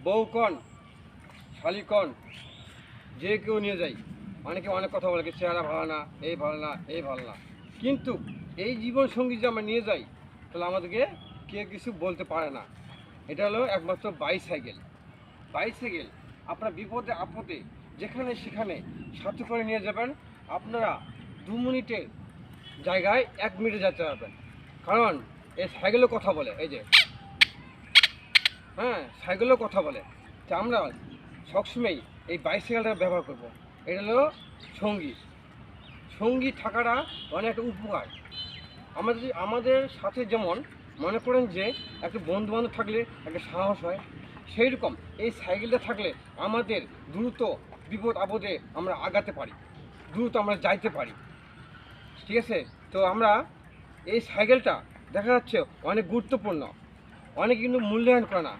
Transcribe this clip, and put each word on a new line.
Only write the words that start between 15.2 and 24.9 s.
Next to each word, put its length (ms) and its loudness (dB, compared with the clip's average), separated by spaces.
বাইসাইকেল 560 -4
আপনার 240 -4
বিপদে 400 -6
আপদে 520 -6
যেখানে 360 -4
সেখানে 460 -6
সাথে 200 -6
করে 200 -2
নিয়ে 160 0
যাবেন। 340 -2
আপনারা 520 -2
দু 120 -6
মিনিটের 480 -2
জায়গায় 420 6
এক 220 -2
মিনিটে 200 2
যেতে 240 4
পারবেন, 280 -4
কারণ 340 6